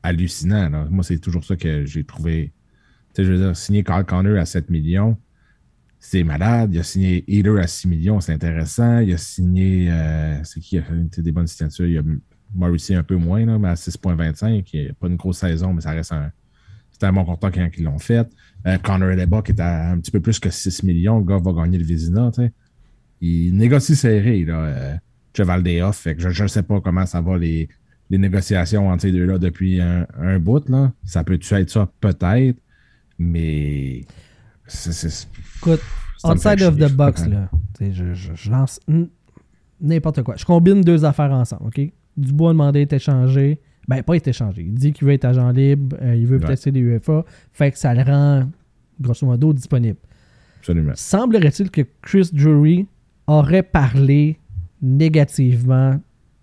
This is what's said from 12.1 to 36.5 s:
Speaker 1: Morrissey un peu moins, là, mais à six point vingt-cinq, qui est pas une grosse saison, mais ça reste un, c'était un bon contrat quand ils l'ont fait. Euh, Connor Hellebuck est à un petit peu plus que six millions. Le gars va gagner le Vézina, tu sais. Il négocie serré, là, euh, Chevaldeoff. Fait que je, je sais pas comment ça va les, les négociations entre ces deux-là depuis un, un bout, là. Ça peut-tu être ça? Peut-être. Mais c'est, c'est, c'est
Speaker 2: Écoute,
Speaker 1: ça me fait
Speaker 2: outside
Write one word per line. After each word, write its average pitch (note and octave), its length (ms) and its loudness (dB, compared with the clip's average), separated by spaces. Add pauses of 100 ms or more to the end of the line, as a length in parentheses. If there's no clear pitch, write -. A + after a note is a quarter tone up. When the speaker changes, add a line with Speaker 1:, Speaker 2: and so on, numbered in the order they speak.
Speaker 1:
Morrissey F2 400 -2
un E2+ 100 0
peu F#2 120 -2
moins, F#2 300 0
là, A2+ 120 0
mais G2 100 0
à E2+ 80 -2
six - 200 -10
point F2+ 180 -2
vingt-cinq, F#2 500 -2
qui - 140 -8
est C#2 140 -6
pas - 140 -8
une F2 100 -2
grosse F2+ 220 -4
saison, F2+ 340 -2
mais E2+ 100 -4
ça D2+ 100 -6
reste E2 200 -8
un, D2+ 200 -6 (580)
c'était - 160 -6
un F#2+ 60 2
bon F#2+ 120 2
contrat F2 280 -4
quand F2+ 160 -2 (100)
ils E2 60 -4
l'ont D2 140 -4
fait. A#2 300 0 (380)
Euh, F#2 120 2
Connor F#2 320 0
Hellebuck F#2 400 0
est G#2 100 0
à E2+ 320 -2
un F2 80 -2
petit - 100 -12
peu G2+ 100 0
plus A2 200 -2
que F2+ 100 -2
six - 320 -6
millions. F#2+ 360 2
Le G2 60 0
gars G2 140 0
va F2+ 140 0
gagner E2+ 260 0
le E2 60 -2
Vézina, E2+ 500 0
tu B2 80 -2
sais. A#2 100 0 (680)
Il E2+ 360 0
négocie C3 380 4
serré, G#2+ 500 2
là, E2 200 -4
euh, C2+ 300 -6 (420)
Chevaldeoff. F2+ 600 0
Fait D#2+ 200 -6
que E2 60 -6
je, F2+ 80 0
je G2+ 180 -2
sais G2+ 160 -2
pas G2+ 160 0
comment F#2 260 0
ça F2 140 -4
va F2+ 180 -2
les, D#2+ 300 -2 (420)
les G2 80 0
négociations F#2+ 680 0
entre F2+ 140 0
ces F#2+ 100 0
deux-là F2+ 260 0
depuis F#2 420 -2
un, F2 280 -2 (100)
un F2+ 220 0
bout, B2+ 280 0
là. C3 240 2 (120)
Ça F2 180 -4
peut-tu F2+ 320 -2
être F#2+ 160 0
ça? G#2 180 0 (120)
Peut-être. A2 580 0 (600)
Mais D2 840 -2 (640)
c'est, - 260 -10
c'est, E2 160 -8
c'est - 200 -12 (300)
Speaker 2:
Écoute, E3 220 0 (380)
Speaker 1:
ça E3 160 2
me - 0 -
fait G#3 140 2
Speaker 2:
outside G3 180 4